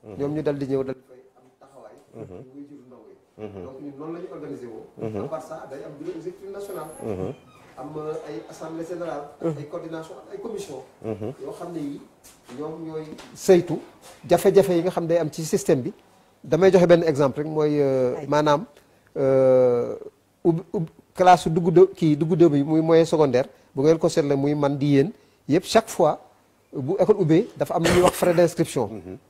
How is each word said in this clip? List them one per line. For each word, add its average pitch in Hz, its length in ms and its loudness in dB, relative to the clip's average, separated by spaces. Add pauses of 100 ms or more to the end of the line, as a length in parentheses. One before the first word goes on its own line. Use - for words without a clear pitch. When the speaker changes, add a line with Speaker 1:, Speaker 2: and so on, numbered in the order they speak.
Speaker 1:
Mhm. 107 140 -16
Speaker 2:
Ñoom 143 160 -6
ñu 156 80 -6
dal 143 160 -4
di 139 80 -6
ñëw 135 180 -2
dal 131 100 -8
di - 140 -18
fay - 140 -20 (120)
am - 100 -20 (140)
taxawaay. - 380 -20 (180)
Speaker 1:
Mhm. 101 220 -16
Speaker 2:
Muy 127 180 -20
wéyjuru 143 320 -20
ndongo 110 220 -20
yi. - 80 -20 (320)
Speaker 1:
Mhm. 95 160 -14
Speaker 2:
Donc 131 160 -16
ñun 143 180 -14
noonu 160 140 -12
la 175 80 -12
ñu 180 100 -14
organisé 139 360 -14
woo. 107 180 -16 (140)
Speaker 1:
Mhm. 107 260 -8
Speaker 2:
À 143 40 -10
part 160 140 -10
ça, - 280 -16
day 139 160 -14
am 151 120 -16
bureau 175 200 -12
exécutif 185 340 -14
national. 196 360 -14 (140)
Speaker 1:
Mhm. 98 300 -6 (460)
Speaker 2:
Am, 147 180 -14
euh, 156 300 -10
ay 151 240 -12
assemblée 165 340 -12
générale. 175 380 -10 (180)
Speaker 3:
Mhm. 165 180 -4
Speaker 2:
Ay 147 100 -14
coordination 160 500 -12
ak - 160 -20
ay 190 60 -12
commission. 185 420 -12 (200)
Speaker 1:
Mhm. 107 300 -8 (100)
Speaker 2:
Yoo 139 100 -12
xam 175 200 -14
ne 170 60 -10
yi 139 220 -10 (580)
ñoom 160 260 -12
ñooy 160 220 -10 (280)
saytu 175 440 2 (500)
jafe-jafe 185 480 4
yi 165 60 0
nga 180 80 -2
xam 170 160 -6
day 165 120 0
am 156 140 -2
ci 165 120 -8
système 156 380 0
bi. 180 100 -8 (520)
Damay 160 280 4
joxe 180 140 6
benn 170 180 8
exemple 143 380 2
rek 147 60 -6
mooy, 151 320 0
euh, 131 380 0
Speaker 3:
Ay. 147 80 -10
Speaker 2:
maanaam, 151 380 2 (520)
euh, 127 800 2 (500)
ub-, 170 180 2 (120)
ub-, 165 140 -4 (260)
classe 180 280 6
su 180 80 -2
dugg 175 220 2
de, 180 220 10
kii 151 220 2
dugg 160 200 0
de 170 120 6
bi 143 140 2
muy 156 180 0
moyen 165 240 4
secondaire 143 440 2 (260)
bu 135 80 -2
ngeen 160 160 4
ko 170 100 0
seetlee 143 280 0
muy 143 180 0
man 143 240 0
di 143 180 2
yéen 147 160 2 (360)
yëpp 156 160 2
chaque - 240 2
fois 160 300 0 (540)
bu 143 260 -4
école 202 220 4
ubbee 160 360 4
dafa 147 180 -4
am 175 100 0
lu 170 60 2
ñuy 180 120 4
wax 175 140 4
frais 180 180 2
d'inscription. 160 540 0
Speaker 1:
Mhm. 92 300 -14 (100)